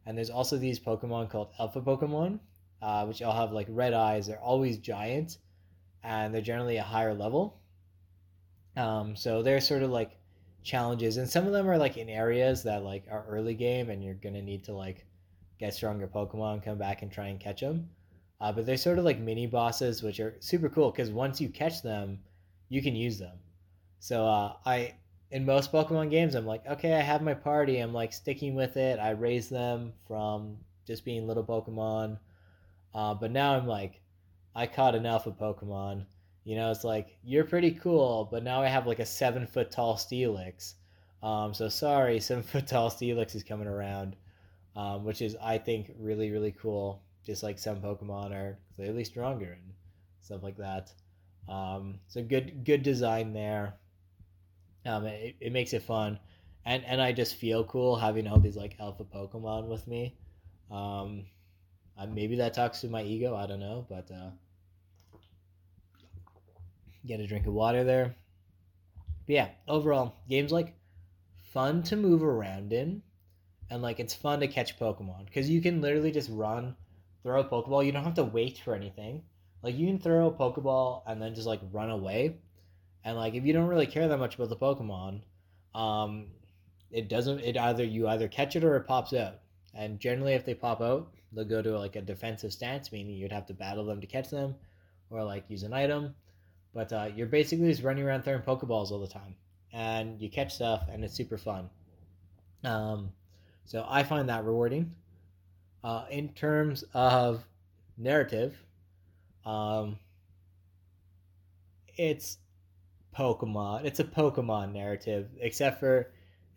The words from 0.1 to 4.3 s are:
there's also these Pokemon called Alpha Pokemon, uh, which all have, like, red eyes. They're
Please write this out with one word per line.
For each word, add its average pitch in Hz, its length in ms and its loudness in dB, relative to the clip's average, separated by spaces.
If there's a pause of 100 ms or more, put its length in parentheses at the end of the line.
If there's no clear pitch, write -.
there's 113 140 -4
also 127 260 0
these 127 240 0
Pokemon 117 500 -2
called 104 280 -4
Alpha 113 220 -4
Pokemon, 151 600 0 (400)
uh, 107 260 0
which 110 160 -6
all 117 100 2
have, 113 200 2
like, 107 180 -2
red 120 220 2
eyes. 110 340 4
They're 107 140 -8